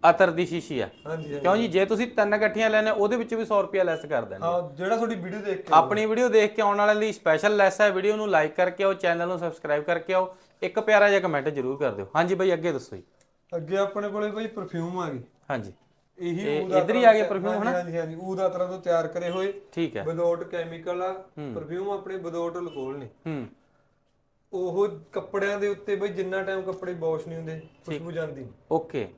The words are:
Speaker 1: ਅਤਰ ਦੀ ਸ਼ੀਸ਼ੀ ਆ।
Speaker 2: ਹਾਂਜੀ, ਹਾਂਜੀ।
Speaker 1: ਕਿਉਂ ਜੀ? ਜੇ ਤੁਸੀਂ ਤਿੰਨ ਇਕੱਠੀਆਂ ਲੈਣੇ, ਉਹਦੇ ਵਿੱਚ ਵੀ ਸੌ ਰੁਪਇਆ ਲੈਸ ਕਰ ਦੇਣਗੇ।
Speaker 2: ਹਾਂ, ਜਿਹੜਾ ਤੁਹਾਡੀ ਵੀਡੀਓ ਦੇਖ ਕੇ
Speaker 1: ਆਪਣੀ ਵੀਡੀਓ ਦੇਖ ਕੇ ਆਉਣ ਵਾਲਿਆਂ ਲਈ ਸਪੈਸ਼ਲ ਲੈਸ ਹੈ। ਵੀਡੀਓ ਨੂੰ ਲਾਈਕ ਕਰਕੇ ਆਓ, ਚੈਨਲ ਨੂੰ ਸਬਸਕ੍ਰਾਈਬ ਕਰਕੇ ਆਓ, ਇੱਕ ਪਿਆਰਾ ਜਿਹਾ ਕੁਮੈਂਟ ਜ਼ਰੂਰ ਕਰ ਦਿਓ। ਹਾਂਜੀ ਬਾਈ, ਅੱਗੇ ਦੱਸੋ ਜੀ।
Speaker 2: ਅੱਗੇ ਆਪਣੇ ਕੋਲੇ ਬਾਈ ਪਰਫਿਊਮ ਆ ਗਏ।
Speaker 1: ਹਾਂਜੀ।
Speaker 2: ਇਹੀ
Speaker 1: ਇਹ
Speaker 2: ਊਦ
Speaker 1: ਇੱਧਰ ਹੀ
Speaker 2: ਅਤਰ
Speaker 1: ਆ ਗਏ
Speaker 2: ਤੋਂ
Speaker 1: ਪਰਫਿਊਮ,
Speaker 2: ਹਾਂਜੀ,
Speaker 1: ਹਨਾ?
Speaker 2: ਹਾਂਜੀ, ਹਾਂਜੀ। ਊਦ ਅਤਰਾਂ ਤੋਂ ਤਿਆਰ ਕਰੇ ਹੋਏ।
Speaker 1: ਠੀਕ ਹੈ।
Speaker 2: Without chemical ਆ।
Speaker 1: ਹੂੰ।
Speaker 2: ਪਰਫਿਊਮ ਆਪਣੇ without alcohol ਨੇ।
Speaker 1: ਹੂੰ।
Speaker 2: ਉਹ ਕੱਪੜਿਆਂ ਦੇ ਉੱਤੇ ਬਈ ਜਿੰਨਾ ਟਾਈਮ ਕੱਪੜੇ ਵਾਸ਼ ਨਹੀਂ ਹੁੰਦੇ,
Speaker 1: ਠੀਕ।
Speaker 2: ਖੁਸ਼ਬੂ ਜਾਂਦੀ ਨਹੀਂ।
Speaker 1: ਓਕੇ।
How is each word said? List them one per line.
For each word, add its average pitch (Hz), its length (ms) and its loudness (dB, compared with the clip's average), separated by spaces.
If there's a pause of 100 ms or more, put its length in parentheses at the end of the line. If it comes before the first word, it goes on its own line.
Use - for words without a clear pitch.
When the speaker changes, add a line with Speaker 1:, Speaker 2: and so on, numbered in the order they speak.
(100)
Speaker 1:
ਅਤਰ 175 200 6
ਦੀ 170 160 -2
ਸ਼ੀਸ਼ੀ 160 340 -6
ਆ। 98 80 -2 (180)
Speaker 2:
ਹਾਂਜੀ, 160 180 -8
ਹਾਂਜੀ। 143 160 -8
Speaker 1:
ਕਿਉਂ 175 160 4
ਜੀ? 233 120 0
ਜੇ 185 160 4
ਤੁਸੀਂ 220 240 0
ਤਿੰਨ 208 260 2
ਇਕੱਠੀਆਂ 214 360 2
ਲੈਣੇ, 214 200 2
ਉਹਦੇ 208 260 2
ਵਿੱਚ 233 180 -4
ਵੀ 220 100 -2
ਸੌ 202 180 2
ਰੁਪਇਆ 190 220 0
ਲੈਸ 160 220 -2
ਕਰ 139 160 0
ਦੇਣਗੇ। 98 240 -6
Speaker 2:
ਹਾਂ, 170 300 -2
ਜਿਹੜਾ 190 200 0
ਤੁਹਾਡੀ 226 180 -2
ਵੀਡੀਓ 185 240 -8
ਦੇਖ 202 180 -4
ਕੇ - 160 -4
Speaker 1:
ਆਪਣੀ 208 340 6
ਵੀਡੀਓ 233 220 2
ਦੇਖ 214 260 4
ਕੇ 220 80 0
ਆਉਣ 202 160 2
ਵਾਲਿਆਂ 208 180 4
ਲਈ 214 160 0
ਸਪੈਸ਼ਲ 165 440 2
ਲੈਸ 196 240 6
ਹੈ। 208 100 6
ਵੀਡੀਓ 190 260 2
ਨੂੰ 214 140 -2
ਲਾਈਕ 156 240 4
ਕਰਕੇ 180 300 0
ਆਓ, 196 80 4
ਚੈਨਲ 175 360 0
ਨੂੰ 180 100 -4
ਸਬਸਕ੍ਰਾਈਬ 156 460 -2
ਕਰਕੇ 170 300 -2
ਆਓ, 185 220 0 (260)
ਇੱਕ - 180 -2
ਪਿਆਰਾ 214 280 6
ਜਿਹਾ 196 120 6
ਕੁਮੈਂਟ 151 280 0
ਜ਼ਰੂਰ 139 300 -2
ਕਰ 139 140 0
ਦਿਓ। 98 140 -6 (100)
ਹਾਂਜੀ 175 180 2
ਬਾਈ, 185 180 2
ਅੱਗੇ 165 200 -2
ਦੱਸੋ 127 240 -8
ਜੀ। 90 60 -16 (540)
Speaker 2:
ਅੱਗੇ 165 200 -6
ਆਪਣੇ 202 320 -2
ਕੋਲੇ 208 220 -4
ਬਾਈ 214 160 -8
ਪਰਫਿਊਮ 180 520 -6
ਆ 170 120 -6
ਗਏ। 131 100 -10 (300)
Speaker 1:
ਹਾਂਜੀ। 107 220 -6 (460)
Speaker 2:
ਇਹੀ 175 220 -4
Speaker 1:
ਇਹ 151 240 -2
Speaker 2:
ਊਦ 185 80 -4
Speaker 1:
ਇੱਧਰ 185 220 4
ਹੀ 247 60 2
Speaker 2:
ਅਤਰ 240 80 8
Speaker 1:
ਆ 226 40 10
ਗਏ 214 100 4
Speaker 2:
ਤੋਂ 214 60 0
Speaker 1:
ਪਰਫਿਊਮ, 196 240 -2
Speaker 2:
ਹਾਂਜੀ, 214 160 -2
Speaker 1:
ਹਨਾ? 180 40 -2
Speaker 2:
ਹਾਂਜੀ, 175 260 -4
ਹਾਂਜੀ। 160 160 -6
ਊਦ 185 320 -4
ਅਤਰਾਂ 180 220 -2
ਤੋਂ 185 120 -10
ਤਿਆਰ 165 260 0
ਕਰੇ 170 240 -6
ਹੋਏ। 190 300 -4 (120)
Speaker 1:
ਠੀਕ 165 240 -4
ਹੈ। 101 80 -4
Speaker 2:
Without 170 340 8
chemical 170 640 -4
ਆ। 185 100 0
Speaker 1:
ਹੂੰ। 151 420 -10
Speaker 2:
ਪਰਫਿਊਮ 175 360 -6
ਆਪਣੇ 196 260 -6
without 170 420 -4
alcohol 143 380 -8
ਨੇ। 131 120 -12 (180)
Speaker 1:
ਹੂੰ। 143 200 -6 (1080)
Speaker 2:
ਉਹ 185 360 0 (240)
ਕੱਪੜਿਆਂ 202 460 -4
ਦੇ 202 100 0
ਉੱਤੇ 202 280 -4
ਬਈ 202 120 -2
ਜਿੰਨਾ 190 340 -4
ਟਾਈਮ 190 200 -4
ਕੱਪੜੇ 185 320 -8
ਵਾਸ਼ 160 340 -4
ਨਹੀਂ 165 100 -10
ਹੁੰਦੇ, 160 200 -10
Speaker 1:
ਠੀਕ। - 280 -20
Speaker 2:
ਖੁਸ਼ਬੂ 160 240 -8
ਜਾਂਦੀ 156 300 -8
ਨਹੀਂ। 117 120 -14 (180)
Speaker 1:
ਓਕੇ। 151 480 -2